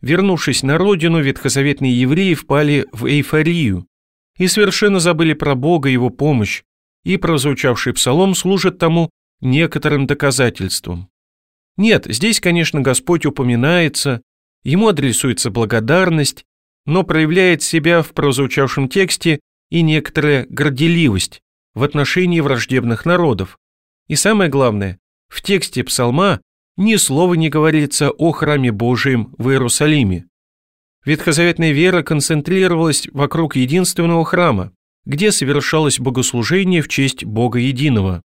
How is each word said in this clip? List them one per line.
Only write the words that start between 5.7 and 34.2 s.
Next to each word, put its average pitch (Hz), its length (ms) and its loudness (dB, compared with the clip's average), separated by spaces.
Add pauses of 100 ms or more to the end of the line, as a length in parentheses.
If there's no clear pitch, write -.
и 131 40 2
Его 123 160 2
помощь, 127 540 -2 (400)
и 190 140 -2
прозвучавший 135 760 0
псалом 175 420 2
служит 185 420 0
тому 165 320 2 (320)
некоторым 147 640 0
доказательством. 120 1040 -2 (680)
Нет, 202 320 2
здесь, 175 320 -2
конечно, 170 420 0
Господь 135 440 0
упоминается, 135 960 0 (420)
Ему 196 260 2
адресуется 135 600 0
благодарность, 131 960 0 (400)
но 165 180 0
проявляет 160 600 2
себя 165 400 2
в - 100 -10
прозвучавшем 135 720 0
тексте 170 520 0 (320)
и 170 100 2
некоторая 151 680 0
горделивость 139 960 0 (320)
в 110 100 -4
отношении 165 580 0
враждебных 120 640 -2
народов. 160 520 0 (500)
И 156 80 -4
самое 196 360 0
главное, 107 480 -2 (300)
в - 120 -14
тексте 165 420 -2
псалма 139 580 0 (360)
ни 214 200 2
слова 170 360 2
не 160 160 2
говорится 151 640 0
о 165 200 0
храме 147 400 0
Божием 117 680 -2
в 120 100 -2
Иерусалиме. 127 800 0 (760)
Ветхозаветная 160 680 0
вера 170 320 2
концентрировалась 160 1080 0
вокруг 143 440 -2
единственного 170 680 0